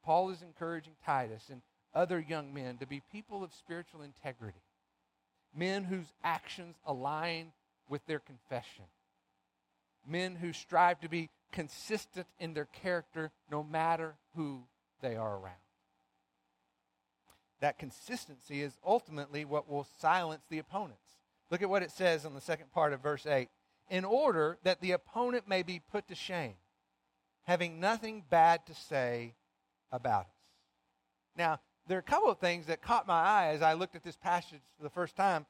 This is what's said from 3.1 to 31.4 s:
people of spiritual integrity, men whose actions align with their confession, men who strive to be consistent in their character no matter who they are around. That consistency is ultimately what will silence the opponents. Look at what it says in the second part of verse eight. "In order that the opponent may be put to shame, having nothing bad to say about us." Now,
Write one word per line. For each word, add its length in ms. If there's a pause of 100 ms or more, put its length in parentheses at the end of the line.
people 320
of 100
spiritual 480
integrity, 560 (960)
men 300
whose 280 (120)
actions 600
align 680 (360)
with 180
their 120
confession, 680 (1160)
men 300
who 180
strive 460
to 100
be 220 (220)
consistent 760 (140)
in 140
their 100
character 680 (180)
no 140
matter 540 (180)
who 280 (400)
they 120
are 220
around. 180 (2000)
That 180
consistency 840
is 100 (120)
ultimately 600
what 240
will 180 (140)
silence 480
the 100
opponents. 460 (460)
Look 120
at 80
what 140
it 80
says 320
in 100
the 60
second 320
part 200
of 100
verse 240
eight. 240 (380)
"In 160
order 600
that 160
the 120
opponent 540
may 160
be 180 (120)
put 160
to 80
shame, 400 (880)
having 340
nothing 500
bad 380
to 80
say 600 (580)
about 300
us." 340 (800)
Now, 240 (260)